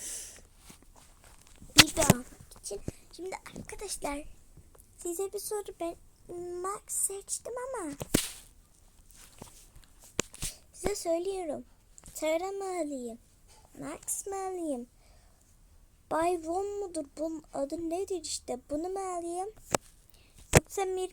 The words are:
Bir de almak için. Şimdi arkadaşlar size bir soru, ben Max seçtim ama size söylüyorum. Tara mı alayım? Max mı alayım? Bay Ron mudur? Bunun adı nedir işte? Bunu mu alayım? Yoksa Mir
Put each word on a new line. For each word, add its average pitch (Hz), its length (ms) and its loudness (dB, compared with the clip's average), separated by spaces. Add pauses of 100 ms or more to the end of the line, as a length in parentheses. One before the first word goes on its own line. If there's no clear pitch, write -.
(1800)
Bir - 200 10
de 320 60 6
almak - 600 4
için. - 180 -6 (360)
Şimdi 370 200 -6 (200)
arkadaşlar 302 680 -4 (720)
size 349 360 -4
bir 415 60 -4
soru, 403 420 -4
ben 339 160 -2 (640)
Max 403 240 -2
seçtim - 680 -2 (140)
ama 381 240 -4 (2750)
size 392 220 2
söylüyorum. 339 720 0 (500)
Tara 330 380 2
mı 392 120 -6
alayım? 294 540 -2 (600)
Max - 480 -4
mı 392 100 -2
alayım? 339 500 0 (1200)
Bay 330 340 4
Ron 403 360 0
mudur? 339 240 -2 (140)
Bunun 320 240 0 (100)
adı 320 380 0
nedir 370 320 0
işte? - 380 -4 (100)
Bunu 311 180 0
mu 381 100 -2
alayım? 359 500 -2 (1080)
Yoksa - 300 8
Mir 370 280 0